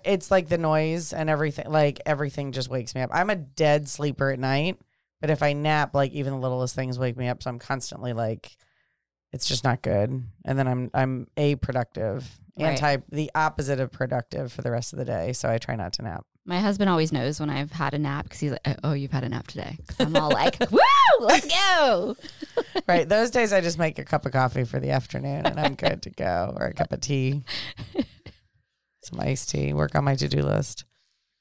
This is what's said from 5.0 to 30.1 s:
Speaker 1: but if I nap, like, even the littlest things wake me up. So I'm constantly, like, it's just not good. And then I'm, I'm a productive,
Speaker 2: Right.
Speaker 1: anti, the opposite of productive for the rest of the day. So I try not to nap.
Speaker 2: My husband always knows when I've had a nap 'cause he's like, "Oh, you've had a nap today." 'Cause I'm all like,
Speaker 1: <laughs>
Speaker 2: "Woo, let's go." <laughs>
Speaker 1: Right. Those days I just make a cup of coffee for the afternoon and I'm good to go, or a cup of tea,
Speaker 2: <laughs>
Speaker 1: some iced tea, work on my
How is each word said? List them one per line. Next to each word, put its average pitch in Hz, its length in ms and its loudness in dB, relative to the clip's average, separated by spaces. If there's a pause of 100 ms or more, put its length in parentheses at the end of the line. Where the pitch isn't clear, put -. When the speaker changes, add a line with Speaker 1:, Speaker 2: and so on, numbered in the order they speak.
Speaker 1:
but - 80 0
if - 140 2
I 147 100 4
nap, 151 400 0
like, 139 200 2
even 135 200 -4
the 135 60 -4
littlest 127 360 -2
things 127 220 -4
wake 123 200 -2
me 127 100 -2
up. 123 160 -4
So 127 80 -6
I'm 120 80 -8
constantly, 123 540 -6
like, 113 440 -4 (720)
it's - 160 -6
just 131 180 -2
not 123 160 0
good. 123 420 0 (220)
And 135 120 -2
then 135 100 2
I'm, 127 260 -2
I'm 131 340 -2 (100)
a 147 180 2
productive, 123 720 -4 (300)
Speaker 2:
Right. 139 240 0
Speaker 1:
anti, 143 300 2
the 151 240 -2
opposite 151 460 0
of 127 100 -4
productive 131 600 -4
for - 80 -12
the 120 100 -4
rest 120 220 -4
of - 60 -8
the 131 60 -4
day. 117 280 -2
So - 160 -4
I 113 80 2
try - 180 -4
not 95 180 -6
to - 100 -6
nap. 85 220 -8 (200)
Speaker 2:
My 180 160 -2
husband 202 280 2
always 160 220 2
knows 143 280 -2
when 151 100 -2
I've 143 220 -4
had 156 240 -4
a 147 40 -2
nap 143 300 -4
'cause - 100 -14
he's 147 120 -2
like, - 320 -4
"Oh, 156 100 0
you've 139 180 -4
had 131 120 -2
a 120 60 -4
nap 120 180 -6
today." - 400 -12
'Cause - 120 -12
I'm 160 160 2
all 285 140 2
like, - 300 2
Speaker 1:
<laughs> - 120 0
Speaker 2:
"Woo, - 80 6 (400)
let's - 280 4
go." 320 760 4
<laughs> - 640 -6
Speaker 1:
Right. 170 220 4
Those 220 220 4
days 233 200 2
I 196 100 6
just 165 180 0
make 160 200 0
a 139 60 -8
cup - 220 0
of 127 40 -6
coffee 131 320 2
for 127 160 -4
the 135 120 -2
afternoon 139 560 -2
and - 120 -4
I'm 151 160 2
good - 280 -2
to - 80 -12
go, 87 440 -2
or 62 120 -2
a - 60 -6
cup - 200 -2
of - 80 -4
tea, 135 420 -2 (520)
Speaker 2:
<laughs> - 1080 -12
Speaker 1:
some - 160 -12
iced - 300 -4
tea, 71 240 -2
work 73 220 0
on 143 80 2
my 139 120 2